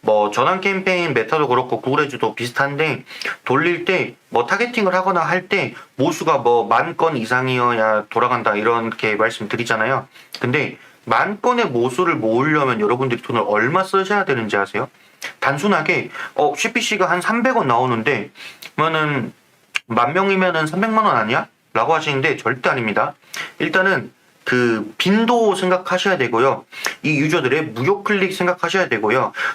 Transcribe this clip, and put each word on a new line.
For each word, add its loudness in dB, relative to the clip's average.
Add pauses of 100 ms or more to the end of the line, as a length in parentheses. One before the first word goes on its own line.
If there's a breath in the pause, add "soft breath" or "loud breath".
뭐, 4
전환 0
캠페인 -2
메타도 0
그렇고 0
구글 0
애즈도 -4
비슷한데, -2 (400 loud breath)
돌릴 2
때 0 (140)
뭐, 0
타겟팅을 0
하거나 2
할 -2
때 -2 (220 loud breath)
모수가 2
뭐, 4
만 0
건 0
이상이어야 0
돌아간다, 0
이렇게 0
말씀드리잖아요. -2 (340 loud breath)
근데 -2 (260 loud breath)
만 0
건의 2
모수를 0
모으려면 0
여러분들이 0
돈을 -2
얼마 2
쓰셔야 0
되는지 -2
아세요? -2 (520 loud breath)
단순하게, 0 (260 loud breath)
어, 2
씨피씨가 -2
한 0
삼백 0
원 0
나오는데, 0 (460 loud breath)
그러면은 0 (540)
만 2
명이면은 2
삼백만 0
원 2
아니야? 0 (240)
라고 2
하시는데, 0
절대 -2
아닙니다. -2 (440 loud breath)
일단은 0 (320)
그 0
빈도 2
생각하셔야 0
되고요. 2 (380 loud breath)
이 0
유저들의 0
무료 -2
클릭 0
생각하셔야 0
되고요. 0 (220 loud breath)